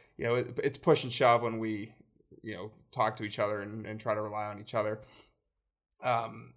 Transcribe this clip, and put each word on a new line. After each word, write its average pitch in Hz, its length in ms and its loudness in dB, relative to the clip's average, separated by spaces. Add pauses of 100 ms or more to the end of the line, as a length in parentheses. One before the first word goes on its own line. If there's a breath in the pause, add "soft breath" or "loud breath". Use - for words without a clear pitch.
(160 loud breath)
you - 80 -4
know, 117 120 4
it, 123 280 -2
it's 135 140 -2
push - 260 6
and 123 80 -6
shove 120 300 6
when 113 160 -2
we, 110 340 -4 (500)
you 107 120 -8
know, 95 160 -10 (200)
talk 110 260 0
to 110 80 -8
each 101 140 -6
other 104 220 0
and, 107 260 -8
and 107 140 -8
try 110 140 0
to 107 60 -2
rely 107 260 -4
on 104 120 -8
each 104 160 -10
other. 107 260 0 (1000 loud breath)
Um, 117 540 -2